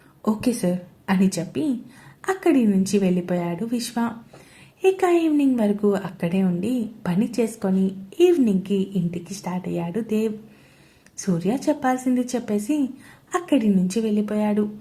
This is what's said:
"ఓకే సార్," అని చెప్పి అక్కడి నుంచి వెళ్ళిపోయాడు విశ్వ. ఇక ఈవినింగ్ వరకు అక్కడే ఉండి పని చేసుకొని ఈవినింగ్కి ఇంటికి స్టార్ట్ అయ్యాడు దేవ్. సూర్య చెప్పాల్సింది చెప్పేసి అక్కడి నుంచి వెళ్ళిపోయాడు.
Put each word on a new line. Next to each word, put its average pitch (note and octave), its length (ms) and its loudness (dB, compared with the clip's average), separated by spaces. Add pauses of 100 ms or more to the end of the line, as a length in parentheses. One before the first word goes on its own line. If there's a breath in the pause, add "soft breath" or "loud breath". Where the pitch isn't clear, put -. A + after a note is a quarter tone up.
(300 loud breath)
"ఓకే A3 240 0
సార్," F3+ 260 -2 (300)
అని F#3+ 200 4 (100)
చెప్పి C4 420 -4 (480 loud breath)
అక్కడి D#4+ 380 2
నుంచి G3 320 2
వెళ్ళిపోయాడు F3 640 0
విశ్వ. A#3 480 -4 (720 loud breath)
ఇక F#4+ 160 2
ఈవినింగ్ D4+ 560 4
వరకు G#3 340 2
అక్కడే F#3 500 -2
ఉండి G3+ 460 0 (180)
పని G3 220 2 (100)
చేసుకొని F#3+ 520 0 (280)
ఈవినింగ్కి G3+ 760 2
ఇంటికి F3 380 -4
స్టార్ట్ F3+ 340 -8
అయ్యాడు F3 320 -4
దేవ్. G#3+ 340 -2 (840 soft breath)
సూర్య F#3 400 -2 (120)
చెప్పాల్సింది B3+ 520 0
చెప్పేసి A#3+ 680 -2 (460 loud breath)
అక్కడి C#4+ 320 0
నుంచి F#3 340 2
వెళ్ళిపోయాడు. G#3 680 0 (120 loud breath)